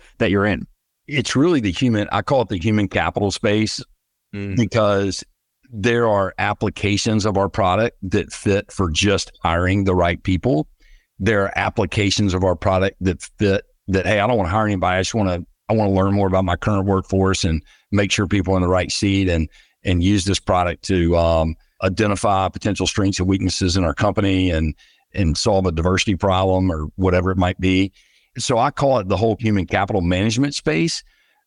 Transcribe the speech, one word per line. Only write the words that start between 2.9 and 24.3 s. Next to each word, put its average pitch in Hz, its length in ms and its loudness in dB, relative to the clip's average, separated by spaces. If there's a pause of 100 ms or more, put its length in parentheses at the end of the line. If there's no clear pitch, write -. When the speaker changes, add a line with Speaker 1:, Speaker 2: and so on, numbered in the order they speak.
Speaker 2:
space, 107 500 -2 (520)
Speaker 1:
Mm. 101 220 -6
Speaker 2:
because 101 640 0 (480)
there 117 380 0
are 98 300 0
applications 104 880 -2
of 101 140 0
our 98 100 0
product 101 540 0
that 95 300 -2
fit 101 400 -2
for 90 180 -2
just 95 400 0 (100)
hiring 90 440 0
the 95 100 2
right 87 260 0
people. 120 460 0 (540)
There 101 240 2
are - 120 -4
applications 101 760 0
of 92 80 0
our 90 140 2
product 95 460 0
that 92 200 -2 (160)
fit 98 260 0 (220)
that, 95 180 0
"Hey, 107 140 2
I 101 80 2
don't 123 100 2
wanna 95 120 0
hire 107 180 0
anybody. 92 300 0
I 92 40 0
just 92 140 -4
wanna, 92 320 -2 (220)
I 107 60 0
wanna 104 180 2
learn 95 200 2
more 101 140 2
about 92 180 2
my 87 120 0
current 98 300 -2
workforce 95 580 2
and 80 180 0 (300)
make 101 180 0
sure 101 160 0
people 95 280 0
are - 20 2
in 90 60 2
the 87 60 0
right 90 220 0
seat 98 380 0
and, 82 200 0 (360)
and 90 180 2
use 95 220 2
this 95 160 -2
product 87 460 0
to, 85 300 2
um, 82 380 2 (300)
identify 95 640 0
potential 95 400 -4
strengths 98 320 0
and 90 80 0
weaknesses 92 480 0
in 92 80 0
our 78 100 0
company 95 560 0